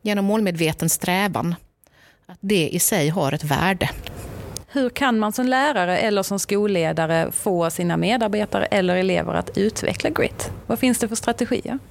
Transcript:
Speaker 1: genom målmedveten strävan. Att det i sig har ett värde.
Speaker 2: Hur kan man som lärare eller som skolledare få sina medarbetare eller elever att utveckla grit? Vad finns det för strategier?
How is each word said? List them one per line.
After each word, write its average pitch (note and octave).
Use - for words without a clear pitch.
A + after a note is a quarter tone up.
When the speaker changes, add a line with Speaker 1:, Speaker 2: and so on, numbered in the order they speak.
Speaker 1:
genom G3+
målmedveten F3
strävan. F3
Att F3
det G3
i -
sig E3+
har D#3
ett D#3
värde. D3+
Speaker 2:
Hur C4
kan B3
man G#3+
som B3+
lärare B3+
eller G#3
som G3
skolledare E3
få E3+
sina E3+
medarbetare G#3
eller F#3
elever F3
att E3+
utveckla -
grit? -
Vad A3+
finns B3
det A#3
för A3
strategier? A#3